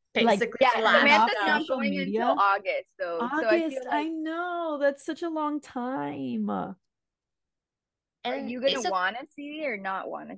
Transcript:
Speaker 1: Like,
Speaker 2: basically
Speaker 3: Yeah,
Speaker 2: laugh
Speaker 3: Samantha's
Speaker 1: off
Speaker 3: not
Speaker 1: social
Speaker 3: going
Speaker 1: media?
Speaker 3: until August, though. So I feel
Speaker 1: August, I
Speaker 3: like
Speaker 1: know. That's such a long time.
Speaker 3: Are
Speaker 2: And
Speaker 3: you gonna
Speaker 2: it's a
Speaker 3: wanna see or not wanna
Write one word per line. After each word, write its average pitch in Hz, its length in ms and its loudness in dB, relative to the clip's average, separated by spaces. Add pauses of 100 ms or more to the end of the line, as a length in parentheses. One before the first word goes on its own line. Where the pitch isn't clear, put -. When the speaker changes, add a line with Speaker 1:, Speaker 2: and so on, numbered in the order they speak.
(140)
Speaker 1:
Like, 220 260 4
Speaker 2:
basically 233 200 -2
Speaker 3:
Yeah, 233 200 4
Speaker 2:
laugh 214 200 6
Speaker 3:
Samantha's - 420 6
Speaker 1:
off 196 40 2
Speaker 3:
not 302 160 4
Speaker 1:
social 262 140 -2
Speaker 3:
going 220 140 -2
Speaker 1:
media? 190 320 -2
Speaker 3:
until 240 180 2
August, 190 580 0
though. 170 220 -4
So 233 60 0 (220)
I - 20 4
feel - 0 -
Speaker 1:
August, 269 400 0
I 294 140 2
Speaker 3:
like 320 80 -4
Speaker 1:
know. 330 680 -4
That's 285 240 0
such 330 180 -6
a 339 60 -4
long 302 320 -2
time. 262 880 -4
Speaker 3:
Are 190 260 -4 (1500)
Speaker 2:
And 240 260 -6
Speaker 3:
you 247 100 -8
gonna 269 120 2
Speaker 2:
it's 269 120 -2
a 359 60 -2
Speaker 3:
wanna 190 300 -2 (160)
see 294 300 -10
or 233 100 -2
not 190 340 -6
wanna 156 280 -12